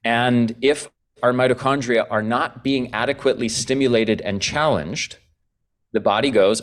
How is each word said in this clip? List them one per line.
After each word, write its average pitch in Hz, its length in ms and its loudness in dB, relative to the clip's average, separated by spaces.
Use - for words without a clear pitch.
And 117 580 0
if 143 280 0
our 123 120 2
mitochondria 127 760 0
are 110 120 0
not 120 420 -4
being 131 300 -2
adequately 123 560 -2
stimulated 113 720 0
and 98 200 -6
challenged, 127 760 -4
the 110 80 -2
body 110 320 0
goes, 107 320 4